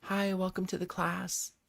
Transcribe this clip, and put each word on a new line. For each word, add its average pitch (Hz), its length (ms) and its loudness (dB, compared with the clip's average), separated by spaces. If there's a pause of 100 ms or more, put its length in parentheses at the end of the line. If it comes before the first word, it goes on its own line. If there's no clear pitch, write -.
Hi, 196 320 2
welcome 185 320 2
to - 120 -2
the 180 80 0
class. 180 640 -2 (180)